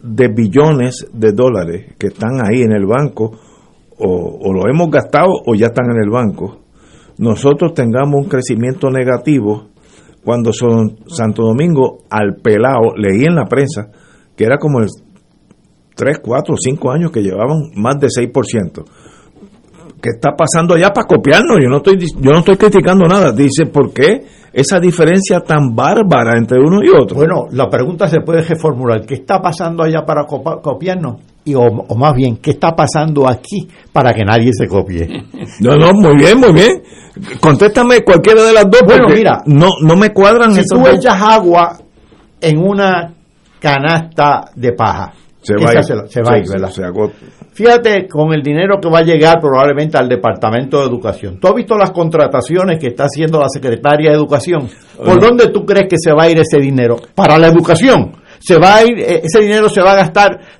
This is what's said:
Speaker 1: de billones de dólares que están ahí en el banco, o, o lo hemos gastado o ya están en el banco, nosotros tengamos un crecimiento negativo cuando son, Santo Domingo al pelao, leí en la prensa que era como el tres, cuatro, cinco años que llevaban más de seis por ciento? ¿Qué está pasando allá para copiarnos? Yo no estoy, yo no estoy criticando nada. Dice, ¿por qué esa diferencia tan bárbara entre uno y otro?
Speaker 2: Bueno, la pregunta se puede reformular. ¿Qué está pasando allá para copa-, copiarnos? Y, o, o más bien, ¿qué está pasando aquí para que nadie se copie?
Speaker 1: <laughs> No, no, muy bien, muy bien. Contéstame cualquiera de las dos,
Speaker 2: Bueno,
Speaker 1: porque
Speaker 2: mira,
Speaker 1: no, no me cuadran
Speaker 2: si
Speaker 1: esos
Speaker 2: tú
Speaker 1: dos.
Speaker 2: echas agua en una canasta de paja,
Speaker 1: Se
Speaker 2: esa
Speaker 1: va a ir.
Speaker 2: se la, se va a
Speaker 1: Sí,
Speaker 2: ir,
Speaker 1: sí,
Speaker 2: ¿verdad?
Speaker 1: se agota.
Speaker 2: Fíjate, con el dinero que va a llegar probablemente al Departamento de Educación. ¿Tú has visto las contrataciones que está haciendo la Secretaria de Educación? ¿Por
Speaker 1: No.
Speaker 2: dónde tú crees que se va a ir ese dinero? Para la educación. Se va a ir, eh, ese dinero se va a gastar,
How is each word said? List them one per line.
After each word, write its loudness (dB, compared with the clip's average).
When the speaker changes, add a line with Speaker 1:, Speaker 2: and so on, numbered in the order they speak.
Speaker 1:
de -2
billones 0
de 0
dólares -4
que -8
están -6
ahí -2
en 0
el -2
banco, -4
o, -4
o -4
lo -2
hemos -2
gastado 0
o -2
ya 0
están -4
en -2
el -4
banco, -6
nosotros -2
tengamos -2
un -8
crecimiento -4
negativo -2
cuando -2
son, -2
Santo -4
Domingo -2
al -4
pelao, 0
leí 0
en 0
la -2
prensa -4
que -2
era 0
como -2
el -2
tres, -4
cuatro, -6
cinco -6
años -4
que -6
llevaban -4
más -4
de 0
seis -4
por -2
ciento? -8
¿Qué -6
está -2
pasando 0
allá 2
para -4
copiarnos? 2
Yo 0
no 0
estoy, 2
yo 0
no 4
estoy 2
criticando 4
nada. 2
Dice, 0
¿por -2
qué 0
esa -2
diferencia 0
tan -2
bárbara 0
entre 0
uno 2
y 2
otro? 2
Speaker 2:
Bueno, 0
la -2
pregunta -4
se 0
puede -2
reformular. -4
¿Qué -10
está -4
pasando -6
allá -4
para -4
copa-, -8
copiarnos? -8
Y, -4
o, 0
o -2
más 2
bien, -2
¿qué -6
está -2
pasando -2
aquí -6
para 0
que -2
nadie 2
se -4
copie? -4
Speaker 1:
<laughs> -14
No, 2
no, 4
muy 4
bien, 4
muy 6
bien. 2
Contéstame 4
cualquiera 4
de 4
las 6
dos, 6
Speaker 2:
Bueno, 4
Speaker 1:
porque 4
Speaker 2:
mira, 0
Speaker 1:
no, 4
no 4
me 2
cuadran 4
Speaker 2:
si 2
Speaker 1:
esos 0
Speaker 2:
tú 4
Speaker 1:
dos. 6
Speaker 2:
echas 0
agua 2
en 0
una -2
canasta -2
de -2
paja, -4
Speaker 1:
Se -4
Speaker 2:
esa 0
Speaker 1:
va 2
a 2
ir. 2
Speaker 2:
se -6
la, -8
se -6
va 0
a 2
Speaker 1:
Sí, 0
Speaker 2:
ir, -8
Speaker 1:
sí, -8
Speaker 2:
¿verdad? -6
Speaker 1:
se -12
agota. -6
Speaker 2:
Fíjate, 0
con -2
el -2
dinero -2
que -6
va 2
a 2
llegar 2
probablemente 0
al 0
Departamento -2
de -2
Educación. -8
¿Tú 0
has 2
visto -4
las 0
contrataciones -2
que -8
está -4
haciendo -2
la 0
Secretaria 0
de 4
Educación? -2
¿Por 2
Speaker 1:
No. 6
Speaker 2:
dónde 4
tú -2
crees 0
que 0
se 0
va 4
a 4
ir 2
ese 2
dinero? 0
Para 2
la 6
educación. 2
Se 2
va 6
a 6
ir, 0
eh, -2
ese 2
dinero 2
se 0
va 4
a 4
gastar, 2